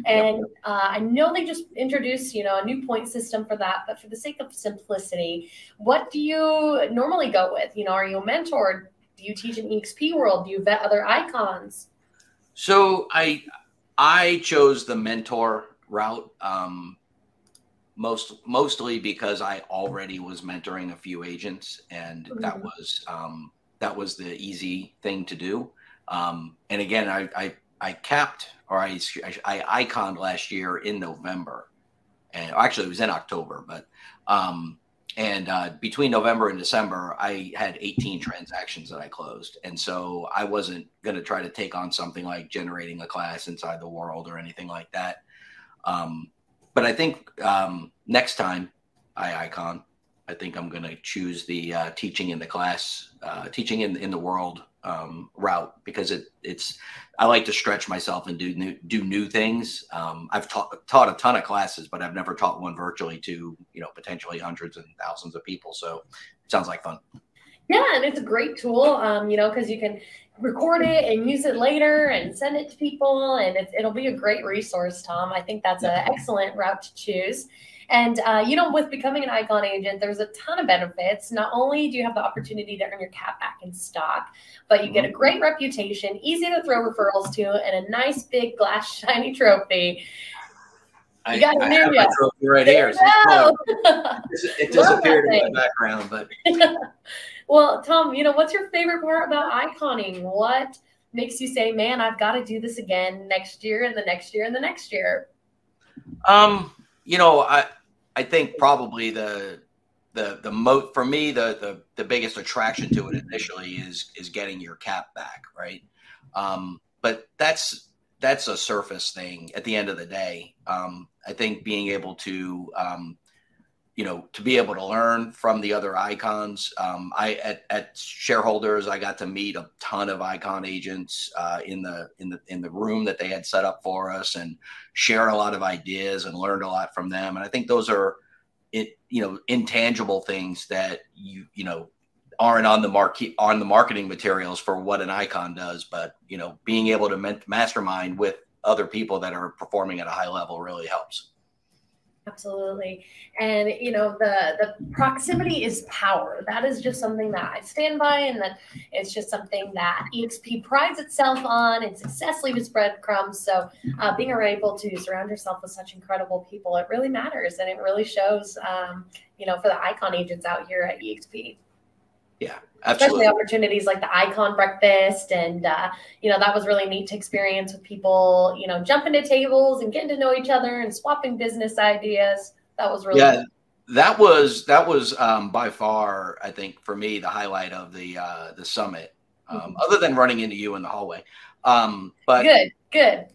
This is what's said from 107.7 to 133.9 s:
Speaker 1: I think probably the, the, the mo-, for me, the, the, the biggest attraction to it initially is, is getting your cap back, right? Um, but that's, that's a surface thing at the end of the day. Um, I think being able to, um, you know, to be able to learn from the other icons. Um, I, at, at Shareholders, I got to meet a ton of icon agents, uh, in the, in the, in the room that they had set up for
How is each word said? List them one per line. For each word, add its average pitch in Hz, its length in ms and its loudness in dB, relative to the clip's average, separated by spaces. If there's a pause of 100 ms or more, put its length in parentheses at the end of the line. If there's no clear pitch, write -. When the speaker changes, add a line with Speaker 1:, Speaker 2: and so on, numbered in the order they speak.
Speaker 1:
I 131 80 0
think 156 360 2
probably 113 520 4
the, 101 500 -6 (520)
the, 101 300 -4
the 107 100 -6
mo-, 127 420 4
for 127 100 0
me, 151 280 0
the, 113 280 0
the, 101 220 -10 (140)
the 107 80 -6
biggest 113 320 -2
attraction 110 540 -4
to 101 180 0
it - 80 -6 (120)
initially 92 440 -10
is, 92 440 -12
is 90 120 -16
getting 98 320 -10
your 85 160 -16
cap 92 380 -8
back, - 280 -16 (160)
right? 90 240 -14 (520)
Um, 92 460 -6 (200)
but 113 280 -2 (100)
that's, - 500 -2 (320)
that's 139 260 2
a 101 100 -4
surface 101 540 -4
thing 90 460 -14
at 104 80 -10
the 113 100 -2
end 104 140 -2
of 92 100 -6
the 85 80 -12
day. 90 480 -10 (140)
Um, 90 400 -8 (180)
I 104 60 -12
think 107 320 -6
being 101 240 -4
able 95 280 -6
to, 90 600 -10
um, 87 420 -8 (760)
you 104 120 -6
know, 85 260 -10
to - 80 -16
be 123 160 2
able 110 180 2
to 95 80 -8
learn 113 500 0
from 110 280 0
the 104 100 -2
other 98 280 -2
icons. 104 800 -6
Um, 90 360 -6
I, 107 200 0
at, - 340 -8
at 104 260 -4
Shareholders, 107 920 0
I 101 100 -4
got 98 200 -6
to 95 80 -8
meet 98 280 -6
a 87 140 -12 (120)
ton 101 280 -4
of 92 140 -6
icon 95 420 -6
agents, 92 720 -10
uh, 85 300 -4
in 95 160 -10
the, 87 260 -12 (100)
in 90 120 -10
the, 87 160 -12
in 90 160 -10
the 85 80 -10
room 107 340 -2
that 98 140 -4
they 90 100 -6
had 95 160 -8
set 98 220 0
up - 160 -4
for 95 280 -6